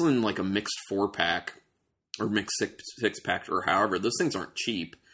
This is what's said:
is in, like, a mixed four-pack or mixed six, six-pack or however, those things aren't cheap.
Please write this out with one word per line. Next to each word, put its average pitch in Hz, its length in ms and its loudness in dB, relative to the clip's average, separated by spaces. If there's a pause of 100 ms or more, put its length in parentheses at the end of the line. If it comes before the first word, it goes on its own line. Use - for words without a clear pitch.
is 170 60 4
in, 131 160 4
like, 104 160 0
a 95 60 -2
mixed 101 340 -2 (100)
four-pack 90 720 -2 (600)
or 107 80 0
mixed 101 300 0
six, - 260 -4 (140)
six-pack - 500 -2
or 90 140 0
however, 98 360 4
those 98 180 0
things 165 200 0
aren't - 180 -6
cheap. 92 400 -4 (200)